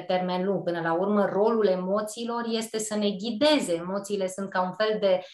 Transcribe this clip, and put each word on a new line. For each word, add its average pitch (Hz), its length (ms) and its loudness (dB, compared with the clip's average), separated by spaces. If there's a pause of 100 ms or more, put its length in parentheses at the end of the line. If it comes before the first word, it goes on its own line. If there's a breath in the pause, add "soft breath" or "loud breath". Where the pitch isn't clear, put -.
termen 180 380 0
lung. 185 180 0
Până 170 160 -2
la 165 140 0
urmă, 196 320 2
rolul 208 400 2
emoțiilor 214 800 -2
este 220 320 -4
să 214 160 -4
ne 208 140 0
ghideze. 226 640 2
Emoțiile 190 540 -2
sunt 190 220 -6
ca 185 120 0
un 185 120 -2
fel 214 260 0
de 185 240 4 (100)